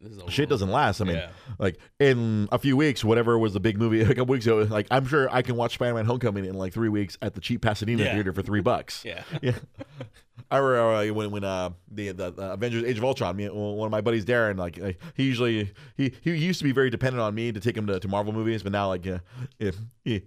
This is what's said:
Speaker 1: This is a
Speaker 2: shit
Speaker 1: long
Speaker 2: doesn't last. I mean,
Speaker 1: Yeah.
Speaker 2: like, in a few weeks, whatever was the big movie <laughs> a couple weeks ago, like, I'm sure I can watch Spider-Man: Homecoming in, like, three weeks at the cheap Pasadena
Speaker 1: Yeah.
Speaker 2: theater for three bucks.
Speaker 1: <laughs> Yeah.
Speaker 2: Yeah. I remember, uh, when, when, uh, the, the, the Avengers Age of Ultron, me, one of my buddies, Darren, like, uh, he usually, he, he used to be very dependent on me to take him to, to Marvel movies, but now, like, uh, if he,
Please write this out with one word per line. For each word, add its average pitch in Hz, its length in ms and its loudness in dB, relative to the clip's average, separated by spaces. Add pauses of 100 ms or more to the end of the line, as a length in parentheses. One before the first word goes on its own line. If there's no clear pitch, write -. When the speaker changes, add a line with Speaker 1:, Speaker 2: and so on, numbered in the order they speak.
Speaker 1:
This 107 120 -18
is 101 60 -18
a - 120 4
Speaker 2:
shit 139 180 4
Speaker 1:
long - 20 4
Speaker 2:
doesn't 98 200 2
last. 113 300 4
I 104 40 0
mean, 90 120 0
Speaker 1:
Yeah. 87 140 -6 (280)
Speaker 2:
like, 95 200 0 (200)
in 113 540 4
a 120 60 2
few 135 180 2
weeks, 139 280 2
whatever 113 340 4
was 110 160 2
the 101 60 0
big 104 180 2
movie 110 220 4
<laughs> - 0 -
a 110 80 4
couple 127 200 4
weeks 127 180 2
ago, 110 240 6
like, 107 200 0
I'm 135 160 2
sure 135 260 2
I 127 100 2
can 120 140 -2
watch 117 180 -2
Spider-Man: 117 320 -2
Homecoming 113 400 0
in, 95 80 -8
like, 95 180 -6
three 113 160 0
weeks 104 340 -2
at 104 120 -6
the 95 60 -12
cheap 120 220 -4
Pasadena 110 420 0
Speaker 1:
Yeah. 101 100 0
Speaker 2:
theater 98 180 0
for 95 100 -4
three 101 200 0
bucks. 95 420 -2
Speaker 1:
<laughs> 113 60 -10
Yeah. 85 120 -10 (200)
Speaker 2:
Yeah. 127 100 0 (1000)
I 131 40 4
remember, 123 380 4
uh, 107 200 0
when, 107 160 -4
when, 104 140 -6
uh, 92 260 -2 (220)
the, 101 200 -8
the, 90 200 -8
the 95 220 -10
Avengers 117 280 -2
Age 120 160 -2
of 113 60 -4
Ultron, 110 320 -2
me, 101 140 -6
one 104 360 -6
of 110 60 -2
my 107 80 0
buddies, 113 240 0
Darren, 113 340 2
like, 87 220 -6
uh, 95 120 -6 (220)
he 135 100 0
usually, 117 460 0 (280)
he, 135 140 0 (100)
he 170 120 0
used 165 240 -2
to 160 60 -6
be 139 80 2
very 131 180 4
dependent 127 300 -2
on 107 140 0
me 117 180 -4
to 104 80 -6
take 110 160 0
him 107 100 -4
to, 98 140 -2
to 95 80 -6
Marvel 104 240 -2
movies, 110 300 -2
but 98 100 -4
now, 101 160 2
like, 92 180 -4
uh, 90 120 -4 (420)
if 95 160 -2 (260)
he, 113 240 -2